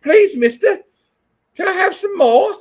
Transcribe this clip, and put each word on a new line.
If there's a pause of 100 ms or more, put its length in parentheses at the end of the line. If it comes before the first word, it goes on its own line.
Please,
mister, (760)
can
I
have
some
more?